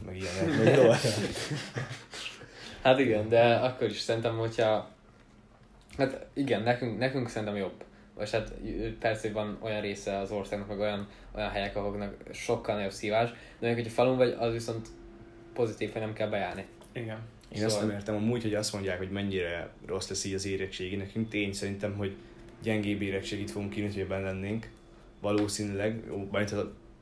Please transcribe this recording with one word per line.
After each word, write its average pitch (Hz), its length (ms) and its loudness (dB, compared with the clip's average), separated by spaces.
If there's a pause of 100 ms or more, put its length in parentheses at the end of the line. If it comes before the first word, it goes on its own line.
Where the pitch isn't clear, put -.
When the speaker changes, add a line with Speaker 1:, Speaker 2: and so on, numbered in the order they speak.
Speaker 1:
meg 90 120 -8
ilyenek, - 460 0
meg 131 100 10
Speaker 2:
<laughs> - 20 8
Speaker 1:
dolgok. 123 200 10 (1900)
Speaker 2:
Hát 131 180 8
igen, 110 300 4
de 117 260 8
akkor 123 340 2
is 104 100 -4
szerintem, 113 380 0
hogyha... 113 520 2 (1080)
Hát - 360 0
igen, 127 300 2
nekünk, 117 340 0
nekünk 127 320 0
szerintem 104 280 -4
jobb. 92 260 -4 (340)
Most - 140 -6
hát 110 220 0 (460)
persze, 110 220 0
hogy 107 120 -2
van 104 280 -2
olyan 107 200 -2
része 101 360 -2
az 98 140 -2
országnak, 101 360 -4
meg 101 120 -4
olyan, 104 280 -2 (280)
olyan 104 140 -2
helyek, 101 260 -2
ahoknak 101 400 -2 (180)
sokkal 113 420 0
nagyobb 98 160 -2
szívás, 110 380 2
de - 60 -12 (320)
mondjuk, 117 200 2
hogyha 123 160 4
falun 131 140 6
vagy, 123 220 6
az 117 120 2
viszont 113 360 -4 (680)
pozitív, 110 380 0
hogy 110 100 -4
nem 107 120 -2
kell 107 160 0
bejárni. 92 360 -2 (260)
Speaker 3:
Igen. 110 260 -6 (380)
Speaker 1:
Én 104 100 0
azt 110 80 6
Speaker 2:
Szóval 104 140 4
Speaker 1:
nem 101 100 0
értem 107 180 -2
amúgy, 113 260 2
hogy 107 120 0
azt 107 200 0
mondják, 95 240 -2
hogy 95 120 -6
mennyire 92 600 -2 (160)
rossz 90 240 -4
lesz 98 160 -4
így 95 80 -4
az 95 120 -2
érettségi. 95 500 -4
Nekünk 101 340 -2
tény 104 240 -2
szerintem, 101 420 -4
hogy 98 200 -2 (480)
gyengébb 104 380 0
érettségit 101 500 -2
fogunk 101 260 -4
írni, 104 160 0
hogyha 95 140 -2
benn 95 160 -2
lennénk. 98 460 -4 (520)
Valószínűleg, 104 840 0
jó, 98 100 -4 (140)
bármint 101 220 0
a 101 180 -2 (300)